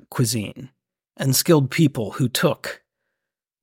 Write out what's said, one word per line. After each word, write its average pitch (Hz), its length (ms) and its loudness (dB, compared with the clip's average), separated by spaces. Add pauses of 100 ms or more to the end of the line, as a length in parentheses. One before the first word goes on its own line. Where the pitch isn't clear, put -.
cuisine 113 600 -4 (460)
and 131 200 0
skilled 151 360 4
people 131 400 2
who 127 160 0
took - 560 -4 (800)